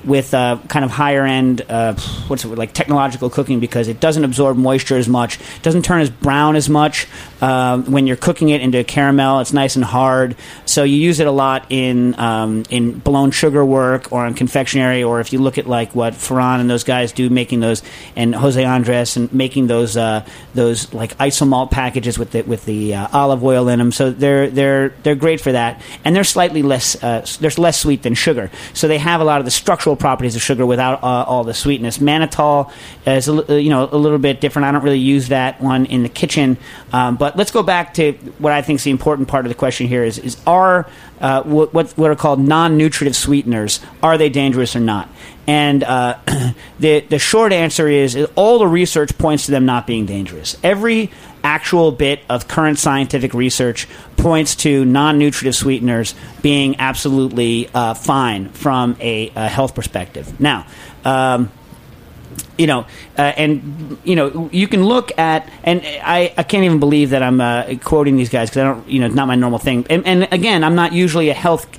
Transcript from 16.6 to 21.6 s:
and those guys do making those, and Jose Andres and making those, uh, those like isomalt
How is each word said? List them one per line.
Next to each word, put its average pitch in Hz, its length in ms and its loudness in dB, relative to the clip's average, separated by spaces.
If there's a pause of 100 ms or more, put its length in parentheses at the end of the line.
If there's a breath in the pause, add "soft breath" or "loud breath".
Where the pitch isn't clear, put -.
and 123 100 0
those 120 140 -2
guys 123 260 -2
do 127 180 -2
making 123 300 0
those, 113 240 -2 (320 loud breath)
and 117 180 0
Jose 127 320 0
Andres 123 520 0
and 120 180 -4
making 131 320 0
those, 117 300 0
uh, 110 260 -2 (320 loud breath)
those 117 400 -2
like 110 240 -8
isomalt 135 540 0